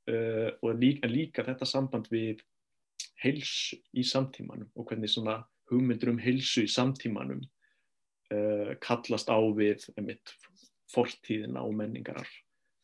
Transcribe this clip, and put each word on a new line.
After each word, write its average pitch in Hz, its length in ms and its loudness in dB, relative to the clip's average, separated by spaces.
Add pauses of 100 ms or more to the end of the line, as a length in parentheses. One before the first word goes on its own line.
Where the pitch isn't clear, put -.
(100)
eh, 113 400 0 (120)
og 113 180 2
lí-, 139 220 8
en 117 100 0
líka 160 340 0
þetta 131 220 -4
samband 131 440 -2
við 113 300 -2 (800)
heilsu - 560 -2 (180)
í 123 100 2
samtímanum - 720 -4
og 117 120 -10
hvernig 110 220 -2
svona 113 300 0 (300)
hugmyndir 123 420 4
um 117 100 0
heilsu 123 420 2
í 104 60 -2
samtímanum, 123 720 0 (880)
eh, 104 520 0
kallast 120 500 -2
á 110 60 6 (180)
við 104 300 2 (100)
einmitt - 380 -10 (580)
fortíðina 120 720 -2
og 110 100 -2
menningararf. - 560 -6 (540)